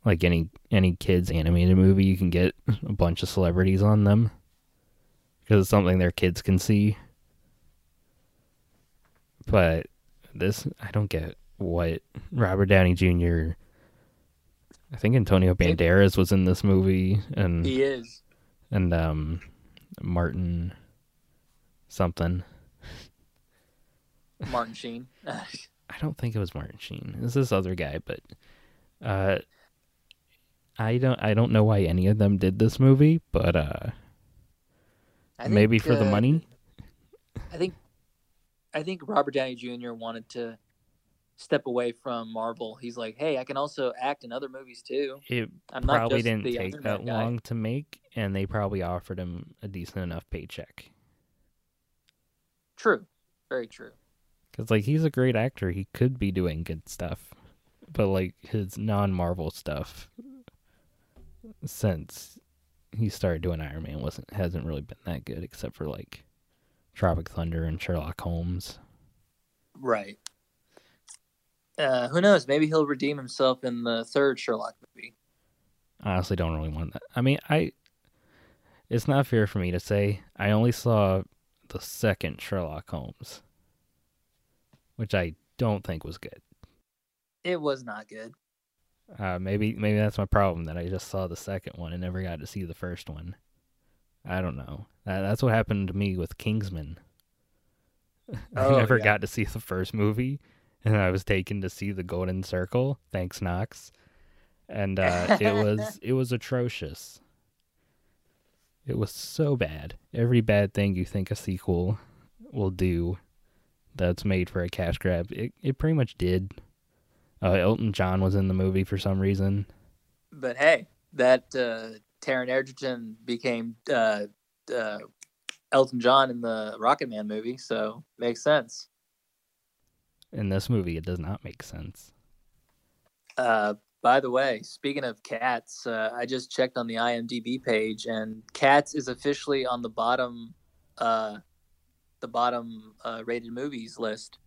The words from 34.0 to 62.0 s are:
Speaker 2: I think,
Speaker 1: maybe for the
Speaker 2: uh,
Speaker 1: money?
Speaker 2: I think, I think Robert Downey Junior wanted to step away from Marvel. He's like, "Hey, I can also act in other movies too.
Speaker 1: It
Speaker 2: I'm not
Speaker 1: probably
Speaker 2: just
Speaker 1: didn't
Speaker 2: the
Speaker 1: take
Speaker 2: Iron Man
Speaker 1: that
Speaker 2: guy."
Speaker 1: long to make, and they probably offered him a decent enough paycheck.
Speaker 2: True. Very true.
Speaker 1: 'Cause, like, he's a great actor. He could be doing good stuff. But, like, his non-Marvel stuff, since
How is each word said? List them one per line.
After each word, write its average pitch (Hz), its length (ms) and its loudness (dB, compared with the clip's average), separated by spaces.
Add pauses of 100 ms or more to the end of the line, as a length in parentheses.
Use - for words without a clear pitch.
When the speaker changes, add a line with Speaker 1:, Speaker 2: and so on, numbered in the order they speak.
Speaker 2:
I 120 60 -12
think, 110 100 2
Speaker 1:
maybe 107 240 6
for 117 180 2
the 110 100 4
Speaker 2:
uh, 98 40 4
Speaker 1:
money? 127 360 4 (1040)
Speaker 2:
I - 40 -14
think, 180 180 -4 (1000)
I 156 80 -4
think 165 260 -10
Robert 147 260 0
Downey 131 200 -2
Junior 120 400 -10
wanted 113 360 -12
to 113 280 -10 (800)
step - 300 -2
away 120 260 -2
from 117 400 -10
Marvel. 113 420 -8
He's 117 240 -14
like, 110 180 -10
"Hey, 147 220 -4
I 127 60 -6
can 135 120 -10
also 135 440 -4
act 135 240 -4
in 117 80 -14
other 135 160 -8
movies 127 340 -18
too. 139 460 -6
Speaker 1:
It 120 200 -4 (240)
Speaker 2:
I'm 127 140 -6
not 143 80 4
Speaker 1:
probably 117 240 2
Speaker 2:
just 113 60 0
Speaker 1:
didn't 110 200 0
Speaker 2:
the 120 120 -2
Speaker 1:
take 95 180 -4
Speaker 2:
Iron 147 80 -14
Man - 0 -
Speaker 1:
that 107 240 -4
Speaker 2:
guy." 120 60 -6 (120)
Speaker 1:
long 117 160 -4
to - 140 -8
make, 117 460 -6 (160)
and 101 200 -2
they 95 80 -2
probably 98 380 -4
offered 90 380 -6
him 87 420 -10
a 104 60 -14
decent 95 340 -10
enough 82 280 -8
paycheck. - 600 -14 (1900)
Speaker 2:
True. 147 300 0 (420)
Very 123 200 -4
true. 113 240 -20 (600)
Speaker 1:
'Cause, 113 180 -10
like, 107 140 2
he's 156 200 0
a 151 60 2
great 127 260 2
actor. 107 340 -2
He 95 240 -6
could 127 240 0
be 101 140 0
doing 85 320 -2
good 78 240 -10
stuff. - 440 -12 (580)
But, 107 180 0
like, 95 320 0
his 98 360 -6
non-Marvel 92 760 0
stuff, - 580 -10 (1500)
since - 720 -6 (540)